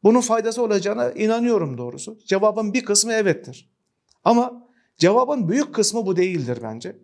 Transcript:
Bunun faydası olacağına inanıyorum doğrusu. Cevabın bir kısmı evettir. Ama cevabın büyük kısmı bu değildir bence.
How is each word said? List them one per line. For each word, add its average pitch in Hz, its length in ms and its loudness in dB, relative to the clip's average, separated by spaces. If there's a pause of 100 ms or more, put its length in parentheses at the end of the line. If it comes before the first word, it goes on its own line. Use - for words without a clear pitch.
Bunun 226 180 6
faydası 226 420 -2
olacağına 208 480 0
inanıyorum 214 640 0
doğrusu. 123 500 -12
Cevabın 202 460 0
bir 247 120 -2
kısmı 208 280 0
evettir. 185 580 -2 (520)
Ama 240 440 2 (300)
cevabın 240 520 2
büyük 277 260 -2
kısmı 220 300 -2
bu 185 100 0
değildir 160 480 -2
bence. 113 400 -14